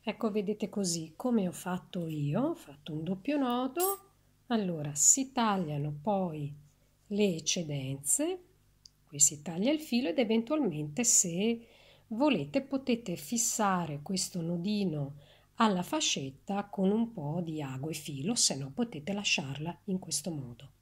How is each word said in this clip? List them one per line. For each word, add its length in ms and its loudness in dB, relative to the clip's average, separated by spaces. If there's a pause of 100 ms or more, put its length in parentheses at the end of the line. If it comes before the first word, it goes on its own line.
Ecco, 280 -2
vedete 380 -2
così 460 -2
come 320 2
ho 60 -2
fatto 540 -6
io, 340 0
ho 140 0
fatto 380 -14
un 120 -4
doppio 320 -2
nodo. 720 0 (360)
Allora, 480 0
si 380 4
tagliano 680 0
poi 680 -2 (440)
le 240 4
eccedenze, 1080 0 (600)
qui 120 -12
si 240 4
taglia 280 0
il 100 2
filo 280 0
ed 100 0
eventualmente 880 2
se 600 2 (420)
volete 540 2
potete 540 -2
fissare 840 0
questo 400 -2
nodino 760 0 (400)
alla 260 4
fascetta 800 -2
con 260 2
un 220 2
po' 300 -4
di 180 -4
ago 300 -6
e 40 -4
filo, 400 -4
se 220 2
no 140 -6
potete 420 -4
lasciarla 720 -2
in 140 -2
questo 320 -4
modo. 520 -10